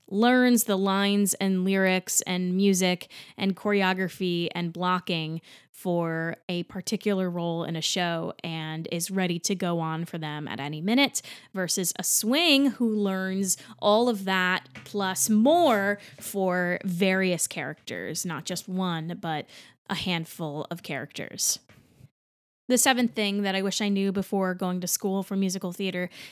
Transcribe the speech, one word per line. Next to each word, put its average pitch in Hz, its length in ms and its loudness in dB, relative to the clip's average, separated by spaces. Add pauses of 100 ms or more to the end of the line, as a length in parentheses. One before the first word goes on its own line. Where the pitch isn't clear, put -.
learns 247 560 6
the 196 140 2
lines 196 560 2
and 190 300 0
lyrics 190 580 2
and 180 340 -2
music 185 540 2 (260)
and 190 200 0
choreography 185 1000 0
and 175 180 -4
blocking 170 680 -2 (320)
for 165 640 -2 (120)
a 175 160 -4
particular 190 640 -2
role 170 360 -2
in 160 100 -6
a 160 80 -4
show 170 500 -2 (120)
and 160 480 -6
is 170 180 -4
ready 180 300 0
to 196 160 -2
go 175 240 -2
on 160 240 -2
for 170 140 -8
them 151 280 -6
at 113 140 -8
any 151 200 -6
minute, 233 420 2 (300)
versus 185 440 -2
a 185 80 -6
swing 277 680 4
who 233 160 0
learns 190 680 0 (240)
all 220 280 4
of 196 180 -2
that 185 420 2 (160)
plus 190 440 -2
more 220 720 6 (220)
for 180 640 0
various 185 640 2
characters, 131 760 -8
not 160 200 -6
just - 240 -8
one, 175 520 -4
but 156 260 -6 (420)
a 202 80 -4
handful 165 760 -6
of 170 140 -10
characters. - 760 -6 (1120)
The 254 80 4
seventh 247 380 2
thing 202 260 0
that 190 140 0
I 190 60 0
wish 196 180 -2
I 208 80 0
knew 196 240 2
before 190 420 0
going 180 260 -2
to 180 60 -6
school 190 380 -2
for 196 100 -8
musical 190 380 -2
theater 180 360 -4 (240)